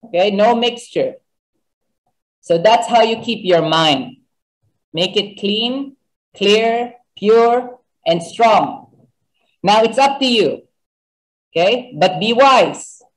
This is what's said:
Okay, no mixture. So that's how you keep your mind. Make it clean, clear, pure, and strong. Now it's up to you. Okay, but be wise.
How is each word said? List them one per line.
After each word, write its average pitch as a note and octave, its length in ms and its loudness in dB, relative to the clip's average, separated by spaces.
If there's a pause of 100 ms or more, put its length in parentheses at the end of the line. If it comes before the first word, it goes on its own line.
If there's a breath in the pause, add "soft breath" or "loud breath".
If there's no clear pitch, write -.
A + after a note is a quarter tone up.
Okay, F#3 240 -2
no G#3 240 2
mixture. A#3 640 -6 (1200)
So - 160 -2
that's A3 300 2
how A#3+ 160 4
you A3+ 180 -2
keep - 240 -8
your F3 160 2
mind. D#3 640 -2 (720)
Make F#3 220 -4
it G3+ 200 -6
clean, A#3+ 600 -6 (360)
clear, A3+ 640 -2 (240)
pure, A#3 640 0 (260)
and E3+ 160 -2
strong. G#3 720 -2 (680)
Now G#3 200 2
it's A3+ 160 -2
up C#4 220 0
to C4+ 60 -2
you. A3+ 360 0 (880)
Okay, G3+ 440 -2
but D#3 240 0
be G#3+ 140 -2
wise. A#3 680 2 (160)